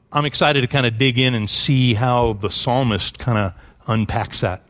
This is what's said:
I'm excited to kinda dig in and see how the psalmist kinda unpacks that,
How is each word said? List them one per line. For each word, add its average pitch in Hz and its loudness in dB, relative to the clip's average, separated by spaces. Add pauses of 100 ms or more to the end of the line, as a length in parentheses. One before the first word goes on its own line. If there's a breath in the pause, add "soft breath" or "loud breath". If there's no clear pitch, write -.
(120)
I'm 147 0
excited 147 2
to 123 0
kinda 131 2
dig 120 0
in 127 2
and 107 -2
see 127 2
how 120 0
the 101 -6
psalmist 120 -2
kinda 104 -2 (320 soft breath)
unpacks 110 -2
that, 92 -4